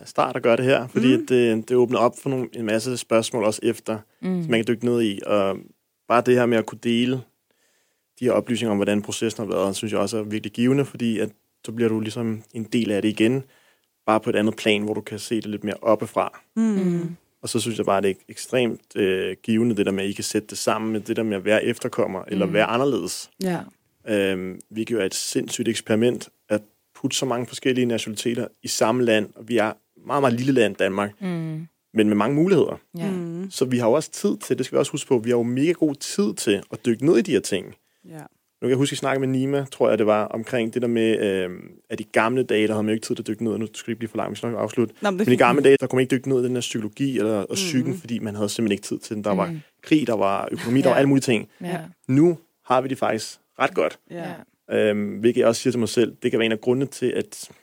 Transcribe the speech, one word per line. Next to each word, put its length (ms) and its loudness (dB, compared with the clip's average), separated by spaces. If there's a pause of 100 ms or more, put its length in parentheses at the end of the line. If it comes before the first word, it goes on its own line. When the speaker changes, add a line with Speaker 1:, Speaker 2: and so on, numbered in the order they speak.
Speaker 1:
start 300 -2
at 80 -6
gøre 140 6
det 80 2
her, 220 2
fordi 260 4
Speaker 2:
Mhm. 100 2
Speaker 1:
at 60 -6
det, 400 2
det 80 4
åbner 220 4
op 200 2
for 100 -6
nogle, 240 -4
en 120 -6
masse 320 0
spørgsmål 460 0
også 200 0
efter, 340 -2 (240)
Speaker 3:
Mm. 220 -2
Speaker 1:
som 80 -4
man 80 2
kan 80 -2
dykke 180 0
ned 160 2
i. 240 -2
Og 320 0 (500)
bare 140 4
det 140 4
her 100 4
med 120 2
at 80 0
kunne 180 -14
dele 380 0 (1000)
de 60 -2
her 60 2
oplysninger 400 0
om, 60 0
hvordan 240 0
processen 460 -6
har 80 -4
været, 200 0
synes 180 -6
jeg 60 0
også 180 -2
er 60 -4
virkelig 280 -8
givende, 340 2
fordi 340 -4
at 100 -4 (360)
så 60 -10
bliver 180 2
du 100 0
ligesom 420 -6 (120)
en 100 -8
del 280 0
af 100 0
det 80 2
igen, 340 2 (640)
bare 140 4
på 100 -6
et 60 2
andet 200 0
plan, 280 2
hvor 100 -2
du 80 -6
kan 180 -10
se 160 -6
det 100 -4
lidt 180 -8
mere 180 -4
oppefra. 580 0 (160)
Speaker 2:
Mm. 80 0
Speaker 3:
Mm. 520 0 (260)
Speaker 1:
Og 80 -10
så 100 0
synes 180 -4
jeg 80 0
bare, 160 2
det 80 2
er 40 0 (160)
ekstremt, 680 -4
øh, 480 0
givende, 340 2
det 80 2
der 60 0
med, 120 -2
at 60 -2
I 40 -4
kan 100 -10
sætte 240 -2
det 100 -12
sammen 340 -2
med 100 -4
det 140 -4
der 80 -2
med 140 -2
at 80 -6
være 200 4
efterkommer, 640 -4
eller 180 0
Speaker 3:
Mm. 80 -2
Speaker 1:
være 120 4
anderledes. 640 -2 (140)
Speaker 2:
Ja. 160 -2 (500)
Speaker 1:
Øhm, 500 0 (100)
hvilket 260 -4
jo 40 2
er 60 2
et 80 -2
sindssygt 540 -4
eksperiment, 600 0 (200)
at 120 0 (340)
putte 220 -4
så 80 -2
mange 200 -2
forskellige 400 0
nationaliteter 640 -4 (160)
i 40 -10
samme 360 2
land, 320 2
og 120 -20
vi 100 0
er 80 2
et 100 -4 (300)
meget, 160 0
meget 120 4
lille 180 0
land, 240 4
Danmark, 460 -2
Speaker 3:
Mm. 460 -6 (260)
Speaker 1:
men 140 4
med 80 4
mange 200 2
muligheder. 440 2 (180)
Speaker 3:
Ja. 140 -4
Speaker 2:
Mm. 400 -6
Speaker 1:
Så 140 -2
vi 120 0
har 100 2
jo 60 6
også 180 0
tid 260 -2
til, 200 -4
det 80 -2
skal 100 -4
vi 40 4
også 120 0
huske 160 -8
på, 120 2
vi 100 -6
har 80 0
jo 60 0
mega 280 0
god 240 0
tid 380 -4
til 280 0 (100)
at 140 -8
dykke 200 0
ned 120 4
i 40 4
de 100 -2
her 80 4
ting. 360 -6 (340)
Speaker 2:
Ja. 80 -16 (440)
Speaker 1:
Nu 40 -4
kan 40 0
jeg 80 2
huske, 120 2
at 20 -6
jeg 60 -6
snakkede 300 0
med 120 0
Nima, 320 0
tror 180 2
jeg, 80 2
det 80 2
var, 200 4
omkring 480 -4
det 80 -2
der 60 -2
med, 320 2
øhm, 500 -2 (200)
at 100 -8
i 120 -6
gamle 320 2
dage, 240 2
der 60 0
havde 100 -2
man 60 -2
jo 40 0
ikke 120 -4
tid 100 -4
til 80 -8
at 40 -16
dykke 160 -6
ned, 80 -2
og 80 -4
nu 60 -4
skal 200 -14
det 20 -18
ikke 120 -6
blive 100 -8
for 80 -10
langt, 140 -4
vi 40 -10
skal 140 -6
nok 120 -6
afslutte. 400 -2
Speaker 2:
Nå, 100 0
men 80 -2
det 60 2
er 0 -
Speaker 1:
Men 60 6
i 40 6
Speaker 2:
fint. 40 4
Speaker 1:
gamle 240 6
dage, 160 8
der 80 -4
kunne 100 0
man 40 4
ikke 140 0
dykke 140 -2
ned 120 2
i 20 0
den 100 0
her 80 -2
psykologi 560 -4
eller, 200 2
og 120 -2
Speaker 2:
Mhm. 60 -6
Speaker 1:
psyken, 420 -2
fordi 220 -6
man 160 -6
havde 140 -2
simpelthen 240 0
ikke 140 -6
tid 120 -6
til 160 -10
den. 80 -8
Der 120 0
var 100 2
Speaker 3:
Mm. 140 -6 (240)
Speaker 1:
krig, 240 2
der 60 2
var 380 0
økonomi, 300 0
der 80 4
Speaker 3:
Ja. 40 4
Speaker 1:
var 40 2
alle 120 4
mulige 120 4
ting. 280 -2 (120)
Speaker 3:
Ja. 180 -6 (280)
Speaker 1:
Nu 300 4 (280)
har 160 2
vi 60 -2
det 100 -6
faktisk 400 -2 (220)
ret 140 0
godt. 260 0 (120)
Speaker 2:
Ja. 120 -10 (460)
Speaker 3:
Ja. 200 2
Speaker 1:
Øhm, 300 -2
hvilket 200 2
jeg 80 6
også 140 2
siger 100 0
til 80 0
mig 100 0
selv, 340 2
det 80 0
kan 80 0
være 60 2
en 60 0
af 100 -4
grundene 240 0
til, 200 -6
at, 440 -6 (140)